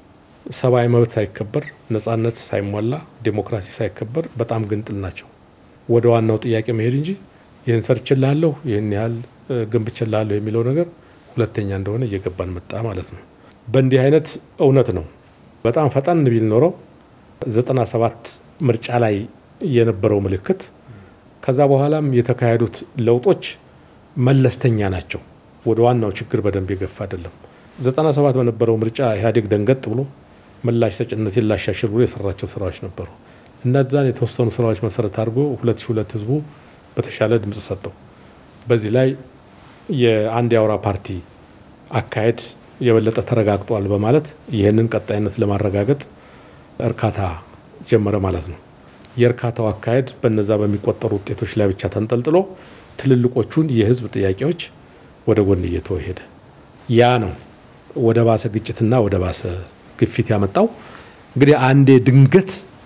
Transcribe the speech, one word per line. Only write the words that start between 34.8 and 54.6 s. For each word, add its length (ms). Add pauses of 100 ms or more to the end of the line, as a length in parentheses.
መሰረት 360
አድርጎ 220 (120)
ሁለት 280
ሺህ 100
ሁለት 240
ህዝቡ 180 (600)
በተሻለ 460
ድምፅ 260
ሰጠው። 300 (760)
በዚህ 240
ላይ 180 (840)
የአንድ 560
የአውራ 280
ፓርቲ 280 (840)
አካሄድ 500 (400)
የበለጠ 420
ተረጋግጧል 640
በማለት 400 (240)
ይህንን 380
ቀጣይነት 480
ለማረጋገጥ 680 (800)
እርካታ 380 (680)
ጀመረ 340
ማለት 300
ነው። 100 (580)
የእርካታው 500
አካሄድ 500
በነዛ 400
በሚቆጠሩ 580
ውጤቶች 400
ላይ 140
ብቻ 220
ተንጠልጥሎ 460 (600)
ትልልቆቹን 760
የህዝብ 400
ጥያቄዎች 500 (680)